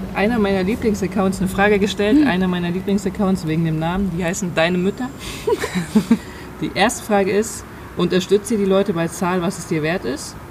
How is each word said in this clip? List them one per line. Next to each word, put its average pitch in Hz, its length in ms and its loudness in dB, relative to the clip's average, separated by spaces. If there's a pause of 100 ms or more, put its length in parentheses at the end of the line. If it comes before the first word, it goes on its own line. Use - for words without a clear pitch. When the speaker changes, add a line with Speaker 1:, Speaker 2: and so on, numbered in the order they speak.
(160)
Speaker 1:
einer 220 240 2
meiner 196 240 2
Lieblingsaccounts 196 760 0
eine 185 80 2
Frage 202 280 4
gestellt, 208 440 2
Speaker 2:
Hm. 285 80 4
Speaker 1:
einer 185 180 2
meiner 175 240 0
Lieblingsaccounts 190 760 0
wegen 160 200 0
dem 156 120 0
Namen, 180 400 -2
die 185 60 -2
heißen 170 320 -4
Deine 170 220 2
Mütter. 196 320 -2 (760)
<laughs> - 760 0
Die 156 120 -6
erste 196 300 2
Frage 196 280 2
ist, 214 340 -2 (320)
unterstützt 185 540 2
ihr 226 60 2
die 202 60 0
Leute 196 300 4
bei 165 160 0
Zahl, 180 320 -2
was 175 180 -2
es 165 80 -12
dir 160 160 0
wert 165 220 -2
ist? - 320 -8 (140)